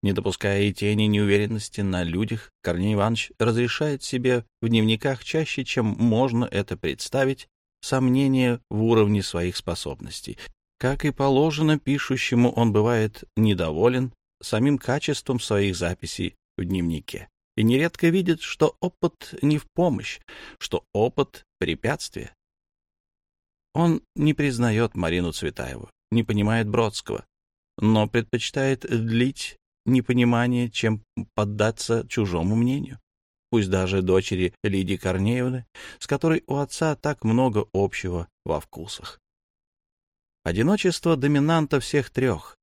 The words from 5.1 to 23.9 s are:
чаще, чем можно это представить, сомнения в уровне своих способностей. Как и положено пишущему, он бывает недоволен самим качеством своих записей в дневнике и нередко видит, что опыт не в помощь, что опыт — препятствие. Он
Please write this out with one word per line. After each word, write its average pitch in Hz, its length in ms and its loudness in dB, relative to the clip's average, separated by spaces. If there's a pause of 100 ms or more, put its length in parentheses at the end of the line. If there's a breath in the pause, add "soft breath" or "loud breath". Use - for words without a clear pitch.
чаще, 147 400 -2
чем 120 220 -2
можно 117 580 2
это 98 320 -4
представить, 135 720 -2 (320)
сомнения 131 880 2
в 104 140 0
уровне 107 400 4
своих 87 340 -4
способностей. 60 800 -10 (400 loud breath)
Как 135 280 -2
и 147 40 2
положено 147 680 2
пишущему, 127 720 0
он 117 200 2
бывает 110 540 2 (120)
недоволен 107 760 2 (300)
самим 131 340 2
качеством 131 640 -2
своих 101 340 0
записей 87 600 -6 (240)
в 87 60 -4
дневнике 85 640 -4 (280)
и 107 60 0
нередко 139 460 2
видит, 175 340 0
что - 380 0
опыт - 600 -4
не 151 160 2
в 143 160 -6
помощь, - 480 -2 (380 loud breath)
что - 340 -6
опыт — 117 520 0 (140)
препятствие. - 760 -6 (1400)
Он 165 300 2 (120)